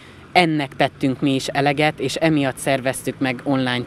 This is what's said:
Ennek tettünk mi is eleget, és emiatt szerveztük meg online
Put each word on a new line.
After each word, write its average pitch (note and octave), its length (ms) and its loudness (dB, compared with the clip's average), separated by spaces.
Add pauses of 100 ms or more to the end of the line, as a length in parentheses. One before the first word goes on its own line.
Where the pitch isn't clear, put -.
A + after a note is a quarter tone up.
(320)
Ennek D#3 440 2
tettünk C3+ 460 0
mi C#3 140 2
is C3 120 -2
eleget, D3 520 0
és C3+ 160 -4
emiatt D3 420 2
szerveztük C3 640 -2
meg B2+ 240 -2
online B2+ 440 0